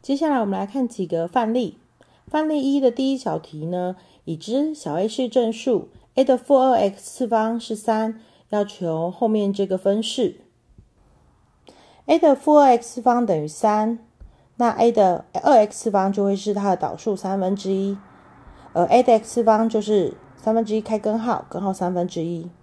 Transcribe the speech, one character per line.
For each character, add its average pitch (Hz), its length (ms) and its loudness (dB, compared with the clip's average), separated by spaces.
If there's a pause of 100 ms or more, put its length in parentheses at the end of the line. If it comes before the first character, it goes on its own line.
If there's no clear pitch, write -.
接 269 140 -4
下 311 140 -2
来 285 80 0
我 233 80 0
们 196 160 -4
来 202 60 -6
看 254 200 -4
几 190 200 -6
个 165 200 -4
范 226 280 -2
例。 233 240 -2 (480)
范 311 200 -2
例 302 140 -2
一 277 180 0
的 262 120 4
第 269 200 -2
一 269 60 -2
小 170 220 -6
题 156 260 -12
呢， 180 320 -4 (280)
已 160 120 -8
知 277 380 -4
小 156 240 -6
a 202 100 0
是 240 220 -4
正 233 200 0
数， 226 380 -2 (260)
a 262 80 2
的 269 140 4
负 269 220 2
二 254 160 4
x 202 280 0
次 - 240 -6
方 226 320 0
是 226 160 -8
三， 220 460 -4 (300)
要 208 120 0
求 170 480 -4
后 226 160 -2
面 214 240 2
这 196 160 -2
个 190 120 -2
分 202 240 0
式。 - 400 -4 (1600)
a 320 140 2
的 311 160 6
负 302 240 4
二 269 180 8
x - 200 -6
次 247 60 -10
方 240 220 2
等 170 180 0
于 151 60 -6
三， 214 500 0 (580)
那 240 160 2
a 233 200 4
的 185 320 2 (180)
二 294 120 4
x 208 300 2
次 226 60 0
方 196 220 2
就 202 100 -2
会 196 140 0
是 202 160 -4
它 202 160 -2
的 185 80 2
导 131 180 -4
数 208 220 -4
三 196 240 -4
分 190 160 -2
之 196 160 -6
一， 196 240 -4 (800)
而 175 100 2
a 247 180 4
的 247 120 4
x 220 220 -2
次 233 80 0
方 220 220 4
就 220 140 0
是 202 320 0 (240)
三 220 180 -2
分 226 80 2
之 214 120 -4
一 220 80 -2
开 220 160 -4
根 214 200 -2
号， 226 300 -4
根 - 140 -8
号 190 100 -2
三 185 220 -4
分 175 120 -2
之 175 160 -6
一。 170 280 -8 (120)